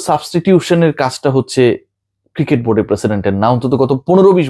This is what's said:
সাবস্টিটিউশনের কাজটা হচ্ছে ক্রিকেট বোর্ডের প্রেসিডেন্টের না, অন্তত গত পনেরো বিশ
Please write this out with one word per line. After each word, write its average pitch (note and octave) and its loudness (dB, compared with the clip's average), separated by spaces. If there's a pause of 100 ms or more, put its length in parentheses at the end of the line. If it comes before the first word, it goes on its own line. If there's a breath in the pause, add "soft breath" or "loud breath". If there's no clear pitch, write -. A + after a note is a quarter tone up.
সাবস্টিটিউশনের E3+ 0 (100)
কাজটা C3 -4
হচ্ছে C3 0 (760)
ক্রিকেট C#3 0
বোর্ডের A2 0
প্রেসিডেন্টের G2+ -2
না, G#2+ 0
অন্তত B2 -2 (100)
গত C3 0 (180)
পনেরো F#3+ 4
বিশ D#3 -2